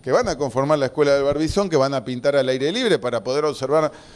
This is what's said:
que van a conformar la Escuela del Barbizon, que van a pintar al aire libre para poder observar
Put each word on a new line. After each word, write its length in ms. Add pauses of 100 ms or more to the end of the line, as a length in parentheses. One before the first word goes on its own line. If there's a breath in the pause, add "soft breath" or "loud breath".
que 100
van 160
a 100
conformar 420
la 80
Escuela 260
del 100
Barbizon, 460
que 80
van 160
a 100
pintar 320
al 140
aire 220
libre 260
para 260
poder 220
observar 460 (240 loud breath)